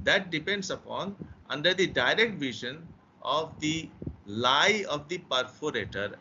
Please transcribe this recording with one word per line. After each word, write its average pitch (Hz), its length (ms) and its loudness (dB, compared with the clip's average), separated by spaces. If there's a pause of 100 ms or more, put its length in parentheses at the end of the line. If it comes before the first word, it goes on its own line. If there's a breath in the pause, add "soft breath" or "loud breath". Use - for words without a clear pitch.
That 185 260 2
depends 190 400 -4
upon 139 460 -6 (340 loud breath)
under 151 240 4
the 180 120 4
direct 151 480 4
vision 139 520 -6 (360)
of 147 360 -2
the 156 300 -2 (380)
lie 139 640 4
of 147 200 -4
the 180 100 -4
perforator 120 1040 -4